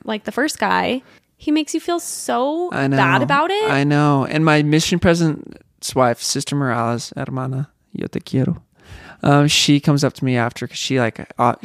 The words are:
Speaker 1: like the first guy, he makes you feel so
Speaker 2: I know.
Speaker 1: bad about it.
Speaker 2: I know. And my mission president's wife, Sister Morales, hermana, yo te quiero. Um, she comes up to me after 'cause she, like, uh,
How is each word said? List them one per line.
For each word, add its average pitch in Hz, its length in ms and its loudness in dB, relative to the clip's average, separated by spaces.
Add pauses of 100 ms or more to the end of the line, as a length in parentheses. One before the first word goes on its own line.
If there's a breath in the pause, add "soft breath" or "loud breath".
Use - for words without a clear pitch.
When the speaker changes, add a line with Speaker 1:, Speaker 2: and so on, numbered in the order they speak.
Speaker 1:
like 214 200 -8
the 214 80 -8
first - 260 -2
guy, 185 440 0 (340 soft breath)
he - 160 -4
makes 302 200 0
you 330 80 -4
feel 349 200 -4
so 294 720 -4
Speaker 2:
I 135 160 -2
know. 135 80 2
Speaker 1:
bad 185 260 2
about 294 300 0
it. 427 180 -2
Speaker 2:
I 139 140 0
know. 147 440 2
And 156 160 0
my 151 180 4
mission 156 360 2
president's - 960 -2
wife, 123 260 2
Sister - 360 -4
Morales, 117 600 -2
hermana, 131 540 -6 (220)
yo - 160 -8
te - 100 -8
quiero. - 420 -2 (640 loud breath)
Um, 143 240 4
she 147 320 4
comes 143 240 2
up 135 120 0
to - 100 -6
me 127 120 0
after 120 300 -2
'cause - 120 -14
she, 131 200 -2
like, - 400 -4
uh, 117 160 2 (100)